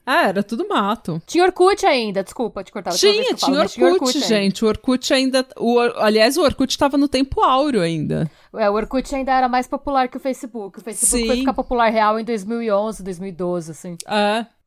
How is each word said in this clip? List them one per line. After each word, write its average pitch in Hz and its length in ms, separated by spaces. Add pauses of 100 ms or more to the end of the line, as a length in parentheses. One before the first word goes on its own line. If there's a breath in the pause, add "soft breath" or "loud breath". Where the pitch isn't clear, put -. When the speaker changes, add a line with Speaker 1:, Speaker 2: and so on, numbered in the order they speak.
Speaker 1:
Ah, 277 260
era 190 120
tudo 233 260
mato. 208 600
Speaker 2:
Tinha 339 160
Orkut 370 420
ainda, 220 380
desculpa 202 400
te - 80
cortar, 185 200
a - 20
última 392 180
vez 427 140
Speaker 1:
Tinha, - 20
Speaker 2:
que 392 80
eu - 20
falo, - 160
Speaker 1:
tinha 294 100
Speaker 2:
mas - 100
tinha 240 120
Speaker 1:
Orkut, 349 200
Speaker 2:
Orkut 254 180
ainda. - 40
Speaker 1:
gente. 202 380
O - 40
Orkut 254 440
ainda... 262 320 (120)
o 233 180
Or-, 240 220
aliás, 220 400
o 359 40
Orkut 262 360
tava 285 200
no 277 120
tempo 269 320
áureo 269 400
ainda. 156 500 (240 soft breath)
Speaker 2:
É, 214 140
o 202 40
Orkut 233 400
ainda 262 200
era 254 160
mais 247 180
popular 269 400
que 247 100
o - 40
Facebook. 226 580
O - 20
Facebook 226 460
foi 254 80
Speaker 1:
Sim. 247 60
Speaker 2:
ficar 262 120
popular 240 360
real 220 280
em 226 60
dois 214 220
mil 233 180
e 220 80
onze, 202 320
dois 180 160
mil 196 100
e 185 40
doze, 175 380
assim. 170 260 (100)
Speaker 1:
É. 208 380 (220)